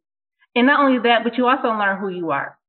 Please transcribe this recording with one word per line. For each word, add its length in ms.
And 120
not 120
only 240
that, 200
but 140
you 100
also 220
learn 300
who 100
you 220
are, 260